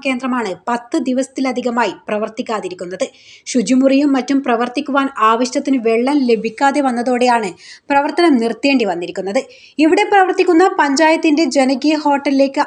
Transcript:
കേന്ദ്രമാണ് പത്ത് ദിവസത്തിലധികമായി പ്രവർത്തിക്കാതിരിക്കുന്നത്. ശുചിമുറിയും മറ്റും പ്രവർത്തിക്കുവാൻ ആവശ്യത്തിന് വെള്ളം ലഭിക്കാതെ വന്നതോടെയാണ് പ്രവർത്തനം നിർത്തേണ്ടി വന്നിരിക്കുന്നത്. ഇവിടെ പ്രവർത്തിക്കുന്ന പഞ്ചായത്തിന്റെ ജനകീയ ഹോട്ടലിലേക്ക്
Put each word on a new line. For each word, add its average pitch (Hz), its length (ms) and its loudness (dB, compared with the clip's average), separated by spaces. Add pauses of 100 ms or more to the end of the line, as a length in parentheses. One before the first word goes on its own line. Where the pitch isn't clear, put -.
കേന്ദ്രമാണ് 247 500 -4 (120)
പത്ത് 247 300 -4
ദിവസത്തിലധികമായി 247 960 -2 (140)
പ്രവർത്തിക്കാതിരിക്കുന്നത്. 208 1000 -6 (360)
ശുചിമുറിയും 269 680 2
മറ്റും 269 300 0
പ്രവർത്തിക്കുവാൻ 254 760 -2
ആവശ്യത്തിന് 247 600 0
വെള്ളം 233 400 0
ലഭിക്കാതെ 240 640 0
വന്നതോടെയാണ് 240 720 0 (360)
പ്രവർത്തനം 294 480 2
നിർത്തേണ്ടി 233 480 0
വന്നിരിക്കുന്നത്. 185 580 -4 (360)
ഇവിടെ 339 240 4
പ്രവർത്തിക്കുന്ന 370 680 4 (100)
പഞ്ചായത്തിന്റെ 320 640 2
ജനകീയ 277 500 0
ഹോട്ടലിലേക്ക് 277 720 0